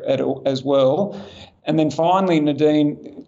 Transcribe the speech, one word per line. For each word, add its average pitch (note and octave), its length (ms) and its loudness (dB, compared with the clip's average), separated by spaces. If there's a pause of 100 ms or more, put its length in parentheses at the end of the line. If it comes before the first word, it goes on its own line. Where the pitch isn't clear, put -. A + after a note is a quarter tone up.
at, C3+ 140 0 (260)
as C3 180 -2
well. C#3 600 0 (400)
And D#3 160 0
then D3+ 120 2
finally, F3 500 2
Nadine, D3 880 0